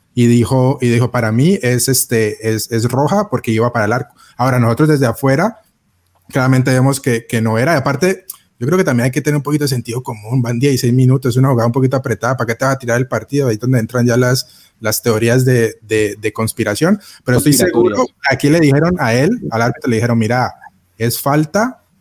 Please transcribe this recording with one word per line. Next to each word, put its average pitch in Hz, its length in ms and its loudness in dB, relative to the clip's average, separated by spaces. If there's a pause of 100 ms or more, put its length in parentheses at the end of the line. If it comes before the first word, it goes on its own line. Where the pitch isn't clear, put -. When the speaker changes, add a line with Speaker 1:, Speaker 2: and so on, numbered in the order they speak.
(140)
Speaker 1:
y 120 120 2
dijo, 127 540 2
y 123 80 0
dijo, 117 220 2
"Para 113 220 -2
mí 156 300 2
es, 123 260 0
este, 110 640 -2
es, 107 160 -6
es 113 200 -2
roja 190 400 -2
porque 123 220 -4
iba 113 200 0
para 110 140 0
el 107 60 0
arco". - 220 -6 (220)
Ahora, 127 220 0
nosotros 117 300 2
desde 139 180 2
afuera, 139 540 -2 (680)
claramente 131 440 2
vemos 135 280 2
que, 117 260 -2
que 117 140 -2
no 113 180 0
era. 151 160 2
Y - 40 2
aparte, 143 460 -2 (340)
yo 120 80 -8
creo 170 120 0
que 190 60 2
también 127 220 0
hay 131 40 -2
que 147 100 -4
tener 147 160 0
un 143 60 -2
poquito 147 220 -2
de 139 40 0
sentido 123 340 -6
común. 117 400 -6
Van 120 160 -4
dieciséis 127 340 0
minutos, 127 440 2
una 131 140 4
jugada 117 160 2
un 117 60 0
poquito 131 240 0
apretada. 127 400 -4
¿Para 123 120 -4
qué 113 60 -2
te 135 100 -6
vas 135 100 0
a 131 40 -4
tirar 117 200 -2
el 127 100 -2
partido? 135 400 -2
Ahí 113 60 0
es 104 60 -6
donde 127 200 0
entran 120 260 -2
ya 117 100 2
las, 127 540 -2 (100)
las 107 220 -4
teorías 117 420 2
de, 120 380 2
de, 107 380 -2
de 107 120 -4
conspiración. 113 680 -2 (240)
Pero 123 140 2
estoy 147 140 2
Speaker 2:
Conspiratorias. 117 460 2
Speaker 1:
seguro - 240 -4
que 135 120 0
aquí 143 160 0
le 170 100 4
dijeron 151 400 2
a 117 140 0
él, 139 160 2 (200)
al 117 120 -2
árbitro, 123 280 -2
le 113 60 0
dijeron, 117 220 0
"Mira, 113 360 0 (420)
es 117 240 -4
falta". 180 600 -2 (180)